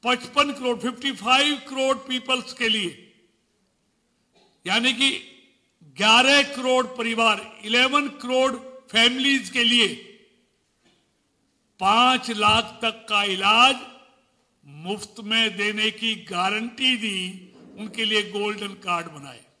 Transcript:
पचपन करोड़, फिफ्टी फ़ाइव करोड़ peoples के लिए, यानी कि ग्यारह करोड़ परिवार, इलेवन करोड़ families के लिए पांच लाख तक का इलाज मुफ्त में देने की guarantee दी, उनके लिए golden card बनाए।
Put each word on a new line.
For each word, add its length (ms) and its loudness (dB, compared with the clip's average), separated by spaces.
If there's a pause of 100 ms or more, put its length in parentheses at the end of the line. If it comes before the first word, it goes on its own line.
पचपन 500 0
करोड़, 260 -2
फिफ्टी 340 -6
फ़ाइव 420 2 (140)
करोड़ 300 0
peoples 540 -6
के 160 -2
लिए, 220 -2 (1700)
यानी 280 2
कि 380 -2 (680)
ग्यारह 480 6
करोड़ 420 0
परिवार, 540 0 (240)
इलेवन 420 2 (140)
करोड़ 340 0 (360)
families 580 2
के 140 -2
लिए 240 4 (1900)
पांच 520 2
लाख 500 2
तक 280 -4
का 160 2
इलाज 500 4 (880)
मुफ्त 580 -10
में 360 0
देने 340 -2
की 220 -4 (120)
guarantee 720 -2
दी, 220 -4 (580)
उनके 280 -8
लिए 160 0 (100)
golden 420 -6 (100)
card 260 -4
बनाए। 300 -18 (220)